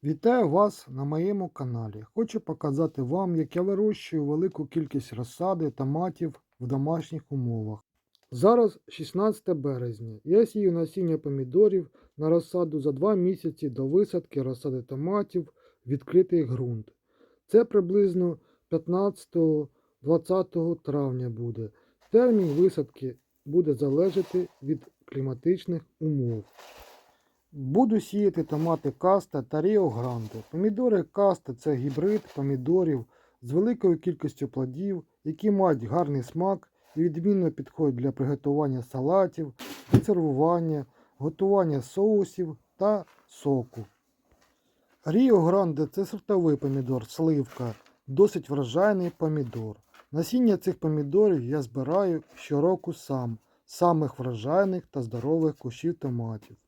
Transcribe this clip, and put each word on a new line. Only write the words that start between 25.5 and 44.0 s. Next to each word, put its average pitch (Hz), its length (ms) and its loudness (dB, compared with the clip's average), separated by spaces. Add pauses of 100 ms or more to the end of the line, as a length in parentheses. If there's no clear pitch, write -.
умов. 127 440 -2 (1120)
Буду 208 420 2
сіяти 202 440 0
томати 156 480 -2
Каста 180 500 0
та 151 200 -4
Ріо 190 280 2
Гранде. 113 640 -6
Помідори 202 520 0
Каста — 196 560 0
це 151 160 0
гібрид 151 460 -2 (140)
помідорів 139 720 0 (360)
з 120 100 -10
великою 190 480 2
кількістю 147 480 -6
плодів, 156 560 -6 (200)
які 160 280 -2
мають 175 320 2
гарний 143 400 -2
смак 180 460 -4 (260)
і 156 80 0
відмінно 175 480 2
підходять 139 440 -2
для 127 160 -2
приготування 139 720 -2
салатів, 156 680 0 (380)
консервування, 160 920 2 (320)
готування 165 640 0
соусів 190 760 0 (200)
та 196 280 0 (220)
соку. 123 580 -4 (1200)